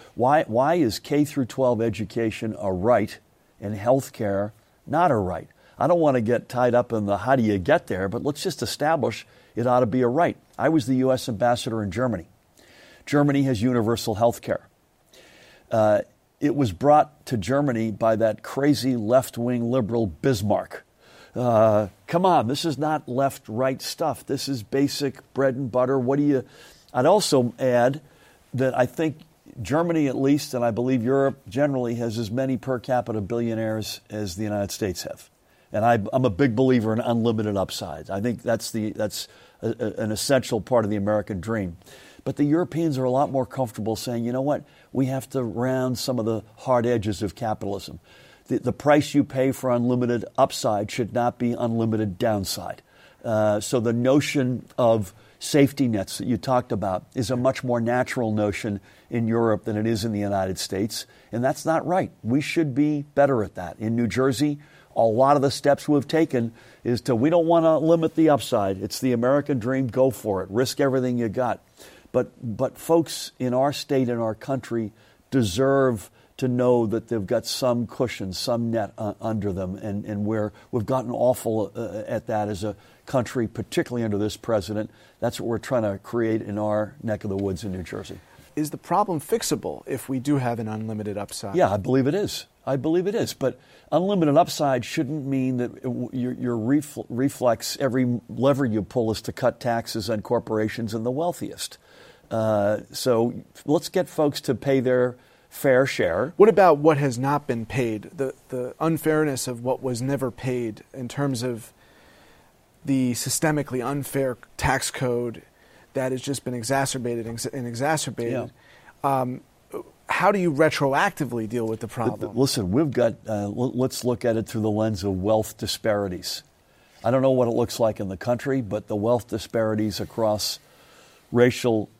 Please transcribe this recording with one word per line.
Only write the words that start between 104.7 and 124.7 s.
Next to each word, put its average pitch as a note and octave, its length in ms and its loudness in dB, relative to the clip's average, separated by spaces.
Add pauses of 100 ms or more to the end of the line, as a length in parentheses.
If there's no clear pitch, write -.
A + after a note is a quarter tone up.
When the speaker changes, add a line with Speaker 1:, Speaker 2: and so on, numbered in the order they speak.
Speaker 1:
their B2 380 2 (360)
fair C3+ 320 4
share. G#2+ 500 -2
Speaker 2:
What G#3 140 10
about E3+ 300 6
what D3+ 180 6
has C3+ 220 0
not C#3+ 260 -2
been A#2 220 -4
paid? G#2+ 500 -4
The, C3+ 160 -4 (160)
the B2 300 -6
unfairness D#3 680 0
of A#2+ 160 -8
what B2+ 200 -2
was B2 180 -2
never C3 300 -2
paid B2 520 -4 (100)
in B2+ 140 -8
terms C3+ 360 -2
of A#2+ 280 -6 (1120)
the C3 300 2
systemically C3+ 720 -2
unfair C3+ 520 -2 (200)
tax C3+ 320 0
code A#2+ 540 -4 (500)
that C3 180 -2
has C3 120 -4
just C#3 200 -6
been B2 120 -6
exacerbated A#2+ 720 -2
and A#2 80 -8
ex-, A2+ 100 -8
and B2 220 -6
exacerbated. B2 840 -2 (520)
Speaker 1:
Yeah. C3+ 180 2
Speaker 2:
Um, B2+ 200 -6 (680)
how F#3 220 2
do G#3 80 2
you F3 120 2
retroactively C#3 960 0
deal A2+ 200 -4
with A2 140 -6
the A2+ 60 -8
Speaker 1:
Th-, - 100 -14
th-, A#2 100 -2
Speaker 2:
problem? G#2+ 280 -6
Speaker 1:
listen, A#2 360 2
we've C#3+ 200 2
got, - 220 2 (160)
uh, G#2 140 -2
l-, A#2 320 -4
let's B2+ 280 -2
look A#2+ 220 0
at A2+ 100 2
it A2+ 120 -2
through A2+ 140 -4
the G#2+ 100 2